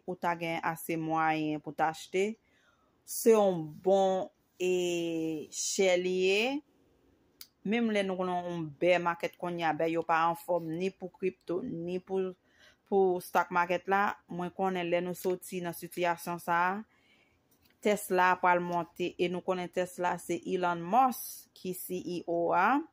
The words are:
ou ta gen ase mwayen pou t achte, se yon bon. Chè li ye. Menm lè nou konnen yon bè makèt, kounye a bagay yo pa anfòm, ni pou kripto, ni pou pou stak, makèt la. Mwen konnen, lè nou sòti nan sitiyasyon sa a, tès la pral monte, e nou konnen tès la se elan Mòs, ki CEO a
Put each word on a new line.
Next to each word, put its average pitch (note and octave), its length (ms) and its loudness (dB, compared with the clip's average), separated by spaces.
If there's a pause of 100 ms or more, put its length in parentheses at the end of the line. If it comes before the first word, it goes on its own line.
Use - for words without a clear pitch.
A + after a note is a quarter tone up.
ou F3+ 140 -8
ta F3 180 -2
gen E3 240 -4
ase E3 400 -4
mwayen D#3 640 0
pou D3+ 80 -10
t D#3+ 140 -2
achte, F#3 400 -2 (840)
se - 240 4
yon F#3+ 320 4 (180)
bon. F#3+ 460 4 (340)
Chè F3 1400 0
li F3+ 240 -2
ye. G3 200 4 (1200)
Menm A3+ 280 0
lè G3+ 80 2
nou F#3+ 160 -2
konnen F3+ 280 -2
yon F3 160 -4 (160)
bè F3 200 6
makèt, E3+ 400 -4
kounye F3 280 -4
a D#3 80 2
bagay E3 220 -2
yo E3 100 0
pa E3 220 2
anfòm, E3+ 380 -2
ni F3 240 -4
pou F#3 200 -12
kripto, - 520 -6
ni F3 360 -6
pou F#3+ 340 -4 (580)
pou F#3+ 320 4
stak, - 320 0
makèt F3 360 0
la. G3 260 2 (140)
Mwen F3 240 -6
konnen, F#3 320 -2
lè F3 160 2
nou F3+ 160 -6
sòti F3+ 440 -4
nan E3+ 120 -6
sitiyasyon F3 680 -4
sa E3+ 160 2 (100)
a, G3 120 -4 (1000)
tès G#3 280 2
la F#3 280 6
pral F3 240 4
monte, F3 560 -4
e F3+ 100 2
nou F3 140 -4
konnen F3+ 280 -2
tès F3+ 280 -4
la F3 200 -2
se E3+ 280 -6
elan F3 360 -2
Mòs, A#3 760 0
ki F#3 180 -8
CEO E3+ 680 -4 (120)
a A3 260 4 (120)